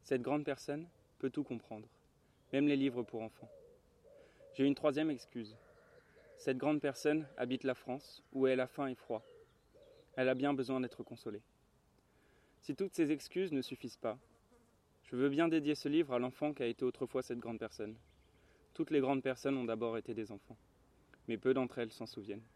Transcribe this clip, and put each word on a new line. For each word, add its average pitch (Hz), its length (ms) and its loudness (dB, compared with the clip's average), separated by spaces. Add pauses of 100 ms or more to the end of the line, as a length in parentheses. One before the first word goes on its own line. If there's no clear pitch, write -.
Cette 127 200 0
grande 143 220 0
personne 147 420 -6 (320)
peut 135 120 0
tout 147 120 -2
comprendre, 110 460 -8 (640)
même 143 160 6
les 143 80 6
livres 131 260 2
pour 110 200 -6
enfants. 113 280 -12 (1040)
J'ai 135 100 2
une 139 120 4
troisième 156 340 2
excuse. 113 460 -8 (800)
Cette 131 220 -2
grande 147 220 0
personne 151 460 0 (100)
habite 123 280 -2
la 131 100 2
France, - 480 -8 (100)
où 135 140 4
elle 131 140 6
a 127 80 0
faim 143 180 -4
et 127 80 -2
froid. - 300 -6 (920)
Elle 127 140 2
a 127 80 4
bien 143 180 2
besoin 131 260 0
d'être 123 220 -6
consolée. 107 400 -10 (1160)
Si - 160 -6
toutes 196 180 -4
ces 151 160 2
excuses 175 400 -2
ne 135 120 0
suffisent - 340 -10
pas, 113 200 -4 (840)
je - 140 -8
veux 135 120 4
bien 156 200 4
dédier 151 260 2
ce - 140 -4
livre 147 260 2
à 120 60 4
l'enfant 131 320 -2
qu'a 139 140 -2
été 117 180 -2
autrefois 127 380 0
cette 120 180 -4
grande 113 180 -6
personne. 110 380 -8 (760)
Toutes 156 180 -2
les 147 80 6
grandes 131 240 2
personnes 135 320 0
ont 127 80 -2
d'abord 113 340 0
été 110 160 -6
des 107 160 -6
enfants, 104 280 -16 (680)
mais 113 100 -2
peu 127 160 4
d'entre 127 260 2
elles 113 120 -2
s'en - 160 -12
souviennent. 107 500 -10